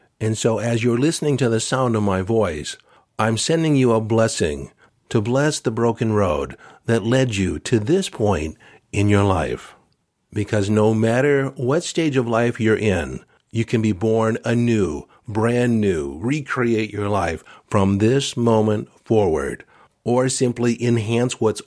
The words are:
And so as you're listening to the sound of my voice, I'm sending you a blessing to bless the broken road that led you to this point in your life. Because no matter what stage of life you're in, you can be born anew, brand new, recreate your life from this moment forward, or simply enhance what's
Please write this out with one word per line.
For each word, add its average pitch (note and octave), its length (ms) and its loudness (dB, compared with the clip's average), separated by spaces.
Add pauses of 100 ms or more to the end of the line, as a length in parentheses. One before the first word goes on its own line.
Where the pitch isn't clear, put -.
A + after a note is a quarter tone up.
(220)
And A2 160 -2
so A2 220 0
as A#2 240 -2
you're A#2+ 140 2
listening D3 400 0
to B2 120 0
the A2+ 100 0
sound B2 360 -2
of G#2+ 80 0
my F#2+ 180 0
voice, F#2 560 -2 (400)
I'm A2 200 0
sending D#3+ 380 0
you B2+ 180 4
a A2+ 80 2
blessing G#2+ 720 -2 (380)
to A#2 120 0
bless C#3 380 0
the B2 120 -4
broken A#2 420 0
road D#2 420 0 (300)
that A2+ 180 0
led B2 320 0
you F#2 240 -2
to - 200 0
this E3 300 0
point F2 480 -2 (340)
in G2+ 180 0
your G2+ 140 4
life. E2 520 -2 (560)
Because G#2 380 -2
no G#2+ 240 4
matter C3 640 2
what C#3 280 -2
stage D#3 340 -2
of A#2+ 100 0
life A#2 320 0
you're A2 180 2
in, E2+ 460 -2 (280)
you A2+ 140 -2
can A2+ 160 0
be A2 100 2
born A2 520 0
anew, A2+ 640 0 (200)
brand A#2 520 0
new, D#2 400 -2
recreate A#2 720 -2
your G2+ 180 -4
life F2 340 -2 (240)
from G2 300 2
this C3 380 0
moment A2 540 2 (160)
forward, E2 580 0 (400)
or B2+ 260 0
simply A#2+ 540 0
enhance A#2+ 560 0
what's G#2+ 280 0